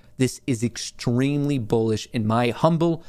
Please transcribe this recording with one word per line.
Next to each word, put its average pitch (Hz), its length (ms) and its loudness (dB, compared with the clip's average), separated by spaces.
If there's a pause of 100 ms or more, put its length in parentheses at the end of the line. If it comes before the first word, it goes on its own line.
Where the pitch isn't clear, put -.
(180)
This 127 280 0
is 120 180 -2
extremely 139 920 -2
bullish 110 540 0
in 110 160 -2
my 120 220 2
humble, 165 600 2